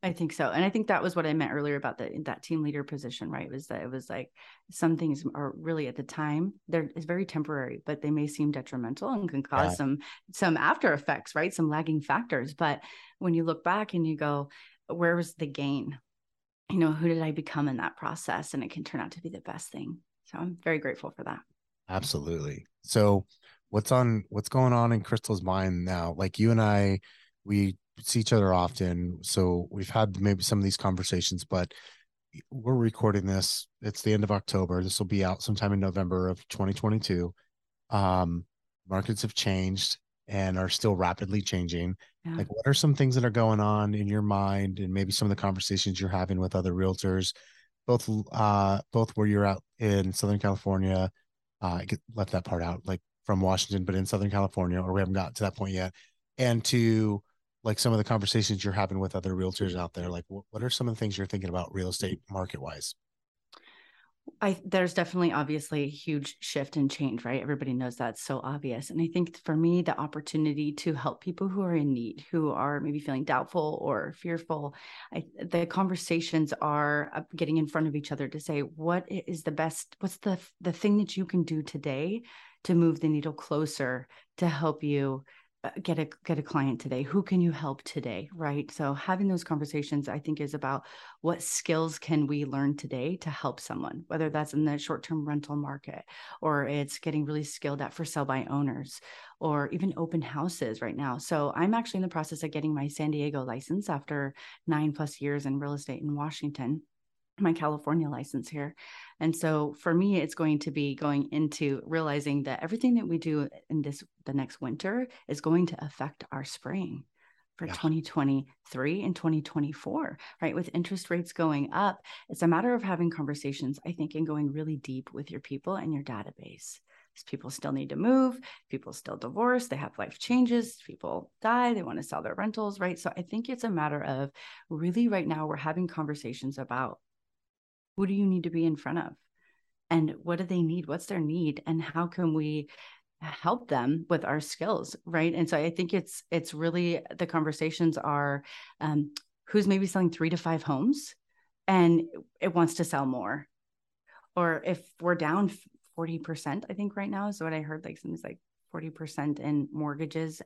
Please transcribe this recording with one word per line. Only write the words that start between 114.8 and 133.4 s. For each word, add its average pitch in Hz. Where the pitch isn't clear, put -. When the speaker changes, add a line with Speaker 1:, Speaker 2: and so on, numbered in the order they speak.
Speaker 1:
is 143
going 170
to 156
affect 143
our 139
spring 165
for 170
Speaker 2:
Yeah. 90
Speaker 1:
twenty 160
twenty-three 139
and 185
twenty 160
twenty-four, 151
right? 165
With -
interest 175
rates 175
going 143
up, 202
it's -
a 170
matter 185
of 208
having 175
conversations, 143
I 175
think, 165
and 160
going 151
really 156
deep 131
with 143
your 139
people 143
and 160
your 143
database. -
'Cause -
people 139
still 139
need 139
to 143
move, 254
people -
still -
divorce, 240
they -
have -
life -
changes, 240
people -
die, 240
they 196
wanna -
sell -
their -
rentals, 214
right? 180
So -
I 180
think 220